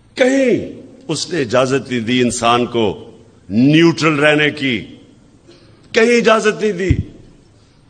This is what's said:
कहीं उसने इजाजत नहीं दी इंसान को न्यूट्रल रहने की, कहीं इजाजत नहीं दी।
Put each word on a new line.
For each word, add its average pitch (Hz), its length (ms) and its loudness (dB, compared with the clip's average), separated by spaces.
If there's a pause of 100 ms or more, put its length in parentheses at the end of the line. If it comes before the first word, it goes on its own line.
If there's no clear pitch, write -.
(180)
कहीं 254 920 -2
उसने 156 320 -4
इजाजत 127 500 0
नहीं 120 100 -2
दी 123 200 0
इंसान 120 460 0
को 113 180 -2 (640)
न्यूट्रल 151 680 2
रहने 151 360 2
की, 131 260 -4 (1160)
कहीं 233 240 2
इजाजत 214 440 0
नहीं 208 120 -2
दी। 180 220 -2 (960)